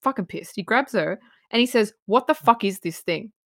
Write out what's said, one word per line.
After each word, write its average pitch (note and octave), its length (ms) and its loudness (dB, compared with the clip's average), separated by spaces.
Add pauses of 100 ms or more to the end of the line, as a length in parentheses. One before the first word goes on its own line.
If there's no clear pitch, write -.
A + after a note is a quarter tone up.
fucking B3 240 -2
pissed. - 300 -12
He G3+ 80 -8
grabs C4 280 0
her F3 280 -2 (320)
and A#3 80 2
he B3 60 4
says, A3+ 260 0 (140)
"What A3 200 2
the D#4 80 2
fuck A#3 300 2
is F#3+ 160 -4
this E3 200 -6
thing?" F3+ 300 -4 (160)